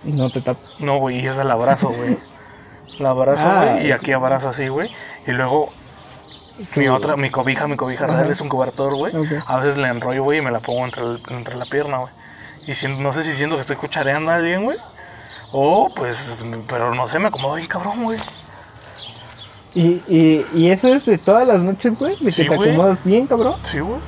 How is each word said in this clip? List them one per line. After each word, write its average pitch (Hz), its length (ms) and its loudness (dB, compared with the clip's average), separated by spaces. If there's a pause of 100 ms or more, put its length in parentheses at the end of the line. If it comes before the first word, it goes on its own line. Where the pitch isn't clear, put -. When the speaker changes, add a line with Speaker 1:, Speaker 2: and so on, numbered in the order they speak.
Speaker 1:
Y 151 60 -4
no 131 180 0
te 127 120 -4
tapas. - 380 -6
Speaker 2:
No, 143 180 0
güey, 127 240 -2
y 131 40 -4
esa 135 180 -2
la 131 100 2
abrazo, 131 360 2
güey. 120 280 -2 (400)
Speaker 1:
<laughs> - 420 -20
Speaker 2:
La 139 100 0
abrazo, 139 380 2
Speaker 1:
Ah, 185 260 4
Speaker 2:
güey, - 140 0
y 139 40 2
Speaker 1:
ok. 120 80 2
Speaker 2:
aquí 143 120 -4
abrazo 131 380 0
así, 131 180 -4
güey. 156 240 -4 (340)
Y 131 60 -4
luego 131 380 0 (1040)
mi 147 80 2
Speaker 1:
Sí. 135 40 2
Speaker 2:
otra, 135 300 0
mi 135 140 -2
cobija, 135 360 -2
mi 143 100 -2
cobija 127 280 -4
Speaker 1:
Ajá. 160 120 0
Speaker 2:
real 156 120 2
es 143 120 -2
un 147 80 -6
cobertor, 135 440 -2
güey. 139 220 -4
Speaker 1:
Ok. 156 320 -2
Speaker 2:
A 131 100 0
veces 139 220 2
la 131 100 0
enrollo, 123 340 -2
güey, 147 140 2
y 151 60 0
me 127 80 -2
la 113 80 -2
pongo 123 260 -4
entre 123 180 -8
el, 120 260 -6
entre 123 280 -10
la 120 80 -8
pierna, 143 320 -2
güey. 127 160 -8 (540)
Y 143 80 -8
sien-, 135 260 -6
no 139 100 0
sé 156 120 -2
si 156 80 -4
siento 147 240 -2
que 139 60 -4
estoy 135 160 -6
cuchareando 151 520 -2
a 170 60 2
alguien, 170 300 0
güey. 302 120 -2 (760)
O, 147 440 4
pues, 120 500 -6 (220)
pero 120 260 -2
no 123 140 -2
sé, 156 100 -4
me 202 120 2
acomodo 139 260 -4
bien 165 120 -8
cabrón, 202 360 -6
güey. 226 160 -4 (1500)
Speaker 1:
¿Y, 175 340 2
y, 160 460 6
y 170 160 6
eso 190 240 4
es 277 120 2
de 208 120 4
todas 233 300 4
las 196 140 4
noches, 196 360 0
güey? 349 200 -2
¿De 302 80 -4
que 190 60 4
Speaker 2:
Sí, 160 160 2
Speaker 1:
te 156 80 2
Speaker 2:
güey. 190 140 4
Speaker 1:
acomodas 185 340 4
bien, 220 220 4
cabrón? 254 380 2
Speaker 2:
Sí, 156 160 -4
güey. 214 280 -4